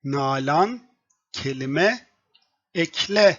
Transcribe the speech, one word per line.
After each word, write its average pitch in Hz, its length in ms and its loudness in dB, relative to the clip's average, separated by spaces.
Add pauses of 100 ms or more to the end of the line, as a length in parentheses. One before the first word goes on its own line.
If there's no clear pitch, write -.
Nalan, 139 640 0 (600)
kelime 135 560 -2 (840)
ekle. 196 540 2 (100)